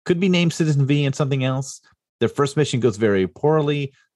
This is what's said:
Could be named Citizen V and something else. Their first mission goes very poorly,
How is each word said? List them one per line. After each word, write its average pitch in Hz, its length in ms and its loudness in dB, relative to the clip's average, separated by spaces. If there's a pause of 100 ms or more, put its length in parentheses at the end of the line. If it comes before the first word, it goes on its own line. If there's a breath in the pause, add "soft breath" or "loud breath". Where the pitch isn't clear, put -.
Could 175 140 0
be 190 100 0
named 175 240 2
Citizen 147 340 2
V 147 180 0
and 135 100 -2
something 135 280 -2
else. 131 380 -6 (380 soft breath)
Their 113 100 0
first 143 280 -2
mission 143 220 0
goes 113 180 0
very 101 300 2
poorly, 147 680 -2 (220 soft breath)